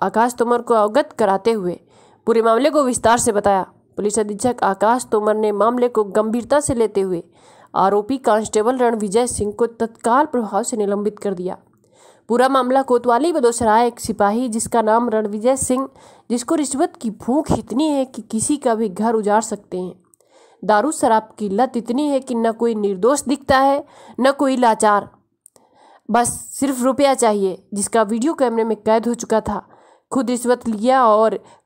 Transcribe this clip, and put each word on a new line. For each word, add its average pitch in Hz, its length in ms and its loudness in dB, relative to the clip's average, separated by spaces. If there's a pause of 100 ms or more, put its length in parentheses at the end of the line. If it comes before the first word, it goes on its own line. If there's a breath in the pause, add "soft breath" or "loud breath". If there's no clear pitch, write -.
आकाश 226 340 0
तोमर 240 280 0
को 240 120 0
अवगत 220 440 0
कराते 196 340 2
हुए 180 260 -4 (480 soft breath)
पूरे 226 160 2
मामले 226 280 4
को 294 140 2
विस्तार 240 340 2
से 233 140 0
बताया। 196 300 2 (360)
पुलिस 202 200 -2
अधीक्षक 214 460 -2
आकाश 214 480 0
तोमर 214 240 0
ने 214 180 0
मामले 240 340 2
को 220 180 0
गंभीरता 220 540 0
से 294 140 -2
लेते 214 260 0
हुए 185 220 -4 (520 soft breath)
आरोपी 208 440 2
कांस्टेबल 220 600 0
रणविजय 226 480 0
सिंह 208 260 -6
को 226 140 -2
तत्काल 233 600 -2
प्रभाव 214 360 -4
से 240 140 -6
निलंबित 208 420 -2
कर 196 160 -4
दिया। 180 220 -8 (720 soft breath)
पूरा 240 200 4
मामला 262 340 2
कोतवाली 247 500 2
बदोसराय 233 540 2
एक 240 140 -6
सिपाही 220 480 0
जिसका 226 340 -2
नाम 226 280 2
रणविजय 214 460 0
सिंह, 262 320 -2 (420 loud breath)
जिसको 240 240 -2
रिश्वत 269 480 -2
की 226 80 -4 (100)
भूख 285 320 -2
इतनी 240 360 -2
है 277 160 0
कि 254 180 -14
किसी 226 340 -4
का 247 180 0
भी 220 140 -2
घर 208 260 -2
उजाड़ 208 280 2
सकते - 360 -10
हैं, 180 160 -10 (680 soft breath)
दारू 214 300 2
शराब 220 360 0 (100)
की 208 120 -6
लत 254 260 -2
इतनी 247 320 -4
है 277 120 0
कि 262 140 -8
न 226 180 0
कोई 233 220 -2
निर्दोष 208 480 0
दिखता 269 380 0
है 277 240 2 (360 loud breath)
न 269 120 4
कोई 269 240 0
लाचार, 220 520 2 (1000 soft breath)
बस 233 280 0 (160)
सिर्फ 262 300 -4
रुपया 269 320 2
चाहिए, 208 420 0 (180)
जिसका 208 280 0
वीडियो 233 320 -2
कैमरे 233 300 0
में 220 140 -2
कैद 220 280 0
हो 240 80 -2
चुका 226 260 -2
था, 208 260 -6 (460 soft breath)
खुद 247 180 0
रिश्वत 240 380 -2
लिया 240 380 2
और 220 360 2 (220 soft breath)